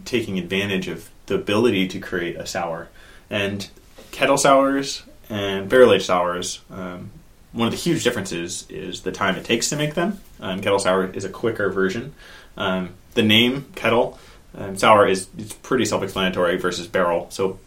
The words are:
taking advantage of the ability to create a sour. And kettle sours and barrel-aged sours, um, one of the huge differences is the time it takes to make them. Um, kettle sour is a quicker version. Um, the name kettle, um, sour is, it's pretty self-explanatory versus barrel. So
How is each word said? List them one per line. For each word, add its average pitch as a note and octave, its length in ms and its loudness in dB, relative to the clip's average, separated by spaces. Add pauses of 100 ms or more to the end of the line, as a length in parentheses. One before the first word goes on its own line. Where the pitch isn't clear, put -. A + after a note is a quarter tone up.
taking G2 320 -4
advantage F#2+ 520 -4
of E2 200 -12 (180)
the G2+ 80 -2
ability G2+ 540 2
to G2 100 -10
create F2 360 -6
a D#2+ 100 -12
sour. E2+ 440 -6 (400)
And G2+ 380 -4 (440)
kettle C#3 260 2
sours C#3 640 2 (260)
and G2 400 -4
barrel-aged A2+ 360 8
sours, F2+ 540 -2 (100)
um, F#2 420 -12 (420)
one A#2 140 0
of G#2 40 -2
the - 80 -4
huge - 240 0
differences F#2 680 -4
is F#2 340 -12
the F2+ 100 -6
time F#2+ 240 0
it - 80 -12
takes - 240 -2
to D3+ 80 -4
make D3+ 160 -2
them. F#3 260 -2 (220)
Um, F#2+ 180 -6
kettle G2 200 2
sour F#2 340 2
is G2 100 -8
a F#2 60 -8
quicker G#2 400 -2
version. F#2+ 440 -2 (440)
Um, F#2 320 -2 (240)
the A#2 100 4
name A#2+ 520 4
kettle, A#2 440 0 (380)
um, F#2+ 200 -10
sour G#2+ 300 8
is, F#2+ 200 0 (100)
it's - 160 -14
pretty A#2 320 -2
self-explanatory F#2 720 0
versus F2 300 -4
barrel. F2 420 0
So F#2+ 380 -4